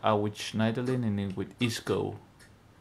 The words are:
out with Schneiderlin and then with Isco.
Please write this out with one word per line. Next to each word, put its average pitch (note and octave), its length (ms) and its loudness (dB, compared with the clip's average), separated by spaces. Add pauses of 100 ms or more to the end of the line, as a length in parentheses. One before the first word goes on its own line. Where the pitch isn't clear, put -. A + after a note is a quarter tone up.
out G#2+ 200 4
with G#2 140 -2
Schneiderlin B2 680 0
and G#2 160 0
then G2 160 -2
with F#2+ 260 -4
Isco. G2+ 560 0 (640)